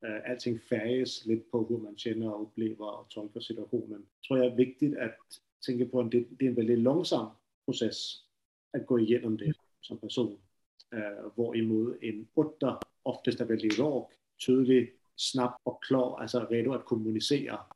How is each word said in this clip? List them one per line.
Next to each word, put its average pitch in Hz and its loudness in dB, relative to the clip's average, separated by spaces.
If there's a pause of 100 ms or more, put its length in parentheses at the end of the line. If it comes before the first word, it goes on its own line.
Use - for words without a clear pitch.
Eh, 110 -6
allting 123 -2
färgas 120 -2
lite 113 0
på 113 0
hur 120 0
man 104 -12
känner 110 -4
och 107 -6
upplever 107 -4
och 113 -20
tolkar 107 -12
situationen. 107 -8 (220)
Tror 131 2
jag 123 4
är 113 -10
viktigt 127 2
att 113 -6 (480)
tänka 123 0
på 123 0
att 117 0
det, 123 4
det - -2
är 131 4
en 120 2
väldigt 117 4
långsam 131 2 (380)
process - -4 (640)
att 117 -4
gå 127 4
igenom 113 2
det 156 0 (280)
som - -12
person. 107 -2 (540)
Eh, 104 -8
hvorimod 113 0
en 110 -6
åtta 151 0 (220)
oftast 123 -2
är - -2
väldigt 110 2
rak, 135 0 (340)
tydlig, 127 6 (220)
snabb - 0
och - -6
klar, 131 2
alltså 113 -2
redo 117 0
att 120 -4
kommunicera 110 0 (160)